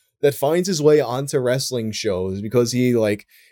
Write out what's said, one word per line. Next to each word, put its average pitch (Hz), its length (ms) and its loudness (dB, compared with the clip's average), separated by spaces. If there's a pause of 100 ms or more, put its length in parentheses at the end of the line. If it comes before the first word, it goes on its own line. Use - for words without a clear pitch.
(220)
that 139 140 2
finds 170 320 0
his 170 140 -2
way 151 180 6
onto 135 400 -4
wrestling 123 520 -2
shows 95 500 -4
because 117 300 0
he, 123 240 2
like, 104 300 0 (260)